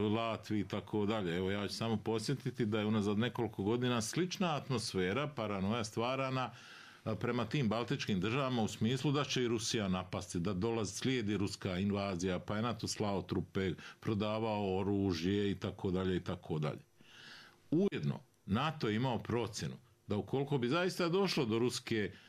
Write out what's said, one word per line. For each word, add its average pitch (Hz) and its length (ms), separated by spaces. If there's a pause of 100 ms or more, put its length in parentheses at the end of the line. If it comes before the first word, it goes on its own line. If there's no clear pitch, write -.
(160)
Latviji 110 440
i 95 80
tako 104 380
dalje. 95 300
Evo, 92 140
ja 101 180
ću - 60
samo 113 220
podsjetiti 113 720
da 107 140
je 104 60
unazad 104 320
nekoliko 113 440
godina 120 400
slična 170 540
atmosfera, 113 720
paranoja 107 580
stvarana, 131 680 (540)
e, 107 160
prema 120 240
tim 127 240
baltičkim 113 520
državama 123 420
u 101 60
smislu 131 440
da 143 120
će 127 200
i 120 40
Rusija 110 400
napasti, 90 520
da 98 120
dolazi, 110 400
slijedi 113 440
ruska 92 420
invazija, 98 600
pa 104 180
je 110 60
nato 113 260
slao 101 340
trupe, 95 500 (280)
prodavao 107 760
oružje 98 720
i 92 40
tako 95 360
dalje 92 260
i 85 40
tako 87 380
dalje. 76 220 (880)
Ujedno, 143 500 (260)
nato 143 420
je 107 80
imao 120 220
procjenu 101 560 (320)
da 104 100
ukoliko 135 420
bi 120 100
zaista 175 400
došlo 180 360
do 110 140
ruske 113 520 (180)